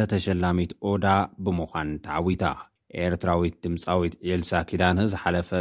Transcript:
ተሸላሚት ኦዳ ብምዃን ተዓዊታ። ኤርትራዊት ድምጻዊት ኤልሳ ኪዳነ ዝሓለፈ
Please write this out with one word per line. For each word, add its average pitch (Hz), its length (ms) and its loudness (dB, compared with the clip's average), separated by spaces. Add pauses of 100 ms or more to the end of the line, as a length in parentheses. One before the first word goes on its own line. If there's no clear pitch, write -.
ተሸላሚት 90 680 0 (100)
ኦዳ 101 220 0 (340)
ብምዃን 82 600 -2
ተዓዊታ። 85 460 -2 (540)
ኤርትራዊት 87 640 0
ድምጻዊት 87 540 -2 (100)
ኤልሳ 90 400 0
ኪዳነ 90 420 2
ዝሓለፈ 87 440 -2 (100)